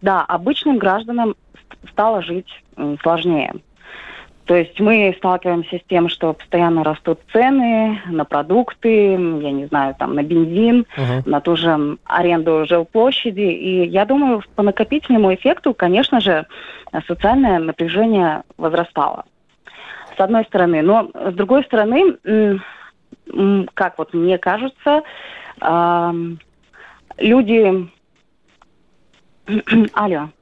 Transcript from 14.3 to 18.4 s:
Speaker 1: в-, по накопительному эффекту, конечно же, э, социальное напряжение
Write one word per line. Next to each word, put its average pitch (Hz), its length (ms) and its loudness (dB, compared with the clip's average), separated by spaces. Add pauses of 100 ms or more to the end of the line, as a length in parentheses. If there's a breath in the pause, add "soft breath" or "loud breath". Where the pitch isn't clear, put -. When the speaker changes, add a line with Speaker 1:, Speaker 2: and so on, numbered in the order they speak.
Speaker 1:
в-, - 140 -18
по 214 80 -2
накопительному 214 720 2
эффекту, 277 380 0
конечно 220 480 2
же, 170 240 0 (480 loud breath)
э, 165 60 -6 (100)
социальное 208 500 2
напряжение 170 840 0 (160)